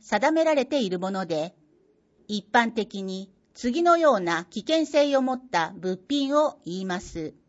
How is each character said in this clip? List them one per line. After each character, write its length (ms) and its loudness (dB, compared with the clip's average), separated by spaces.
定 300 0
め 140 4
ら 100 4
れ 100 2
て 180 0
い 80 -2
る 80 -4
も 120 -4
の 160 -4
で、 300 -4
一 200 -6
般 240 2
的 300 -6
に 300 -10
次 280 -2
の 140 6
よ 180 6
う 60 0
な 240 -2
危 160 -12
険 260 0
性 300 2
を 60 2
持 120 -2
っ 100 -10
た 320 -2
物 220 -6
品 280 0
を 280 0
言 160 -8
い 40 -8
ま 160 -4
す。 340 -12